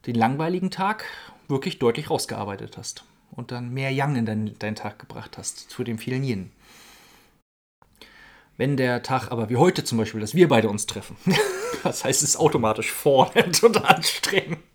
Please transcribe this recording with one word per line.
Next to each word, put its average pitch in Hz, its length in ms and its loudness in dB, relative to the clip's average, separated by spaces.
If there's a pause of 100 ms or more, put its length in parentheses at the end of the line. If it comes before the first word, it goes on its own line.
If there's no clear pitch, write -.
den 123 100 -4
langweiligen 160 560 2
Tag 202 320 -2 (460)
wirklich 143 300 -2
deutlich 127 300 0
rausgearbeitet 104 680 -6
hast - 260 -12 (280)
und - 200 -12
dann 123 220 -8
mehr 135 180 -4
Yang 139 240 0
in 117 100 2
dein, 107 340 -4
deinen 107 160 -4
Tag - 240 -10
gebracht - 380 -16
hast, - 340 -12
zu - 120 -8
dem 113 140 -4
vielen 127 260 -4
Yin. 104 280 -4 (2000)
Wenn 139 200 0
der 123 240 0
Tag 127 300 -4
aber 113 180 -2
wie 123 60 0
heute 180 280 4
zum - 140 -2
Beispiel, 110 240 -2
dass 110 140 -8
wir 170 120 8
beide 113 220 4
uns 104 160 -4
treffen, - 300 -10 (100)
<laughs> 403 580 0
das - 200 -2
heißt, 127 180 0
es 147 80 0
ist - 80 2
automatisch 113 540 2
fordernd 139 720 4
und 208 200 6
anstrengend - 760 0 (160)